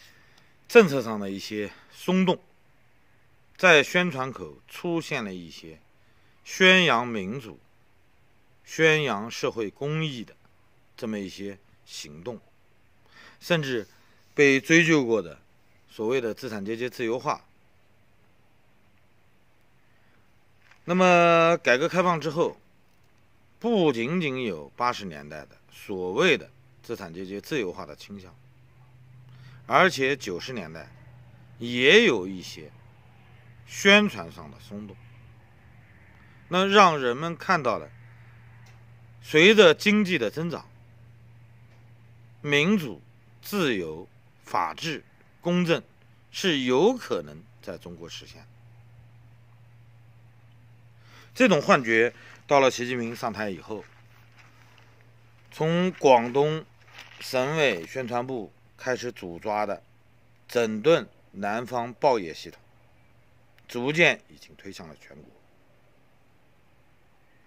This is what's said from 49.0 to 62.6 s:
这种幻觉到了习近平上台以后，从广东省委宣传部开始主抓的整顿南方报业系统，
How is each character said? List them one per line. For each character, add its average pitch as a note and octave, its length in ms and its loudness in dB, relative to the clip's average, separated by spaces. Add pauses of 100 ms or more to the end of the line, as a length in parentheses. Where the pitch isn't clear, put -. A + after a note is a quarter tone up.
这 B3+ 140 4
种 D#3+ 140 4
幻 E3+ 200 4
觉 A2+ 300 2 (340)
到 C#3+ 140 4
了 C3+ 100 6
习 A#2+ 160 -4
近 B2 140 -6
平 A#2 160 -8
上 A2+ 160 -6
台 G#2 160 -6
以 F#2 100 -8
后， G2+ 240 -14 (1700)
从 E3+ 420 -2
广 B2 380 4
东 D3+ 320 0 (580)
省 C3 360 -2
委 A2 300 0
宣 C3 200 -10
传 A#2+ 200 -6
部 A#2+ 260 -10 (240)
开 B2+ 180 -4
始 A#2 160 -8
主 F2 280 -14
抓 G#2 260 -4
的 G2 180 -6 (640)
整 A2 360 -2
顿 D3 260 2 (220)
南 G#2 360 -6
方 A#2+ 280 -6
报 B2+ 240 2
业 E2 160 -10
系 - 160 -18
统， - 100 -20 (1080)